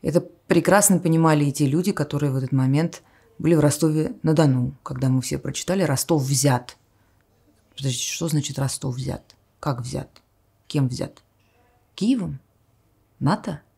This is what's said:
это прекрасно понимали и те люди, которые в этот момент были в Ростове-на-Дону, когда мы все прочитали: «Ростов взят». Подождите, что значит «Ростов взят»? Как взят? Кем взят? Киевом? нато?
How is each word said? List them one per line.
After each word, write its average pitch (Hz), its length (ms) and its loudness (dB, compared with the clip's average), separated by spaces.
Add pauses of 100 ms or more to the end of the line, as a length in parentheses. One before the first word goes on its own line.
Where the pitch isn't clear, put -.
это 156 180 2 (280)
прекрасно 180 500 4
понимали 160 480 4
и 139 60 0
те 147 160 0
люди, 180 240 0
которые 147 400 -2
в 131 40 -2
этот 131 160 -2
момент 139 520 0 (340)
были 165 160 2
в 160 60 4
Ростове-на-Дону, 147 1200 2
когда 131 280 -4
мы 127 120 2
все 139 160 -6
прочитали: 175 460 -4
«Ростов 143 400 0
взят». 131 520 0 (1000)
Подождите, 135 340 -6
что - 160 -6
значит 147 300 -2
«Ростов 135 380 -4
взят»? 131 400 -10 (240)
Как 127 220 -4
взят? 127 280 -8 (560)
Кем 139 220 0
взят? - 340 -8 (720)
Киевом? 190 460 -2 (800)
нато? 151 420 -2 (160)